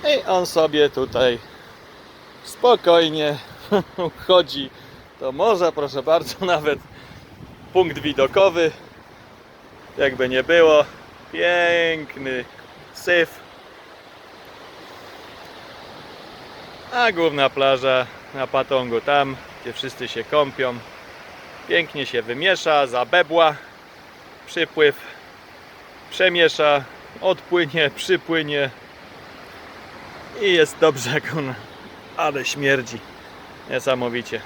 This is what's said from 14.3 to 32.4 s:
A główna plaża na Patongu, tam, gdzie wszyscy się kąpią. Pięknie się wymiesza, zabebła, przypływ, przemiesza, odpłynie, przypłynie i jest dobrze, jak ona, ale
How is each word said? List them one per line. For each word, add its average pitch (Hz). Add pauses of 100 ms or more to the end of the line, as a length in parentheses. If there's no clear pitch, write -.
A 240
główna 147
plaża 131 (280)
na 135
Patongu, 127
tam, 143 (260)
gdzie 117
wszyscy 127
się 113
kąpią. 131 (880)
Pięknie 156
się 120
wymiesza, 147
zabebła, 156 (920)
przypływ, 151 (1160)
przemiesza, 160 (380)
odpłynie, 165
przypłynie 147 (1700)
i 196
jest 160
dobrze, 131
jak 151
ona, 135 (640)
ale 143